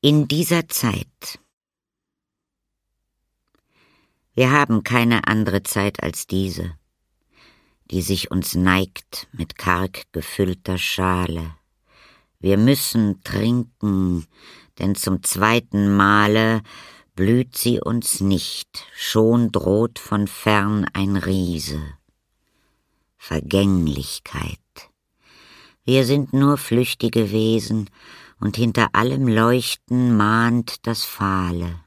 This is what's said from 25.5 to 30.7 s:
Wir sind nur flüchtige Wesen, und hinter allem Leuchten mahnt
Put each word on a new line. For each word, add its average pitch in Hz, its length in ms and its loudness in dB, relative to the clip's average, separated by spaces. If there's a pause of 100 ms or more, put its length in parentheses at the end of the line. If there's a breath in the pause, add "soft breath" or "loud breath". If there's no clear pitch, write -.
Wir 131 220 4
sind 139 280 0
nur 139 240 4
flüchtige 117 760 0
Wesen, 110 560 0 (520 loud breath)
und 101 180 -2
hinter 117 380 0
allem 131 320 2
Leuchten 120 920 2
mahnt 113 680 0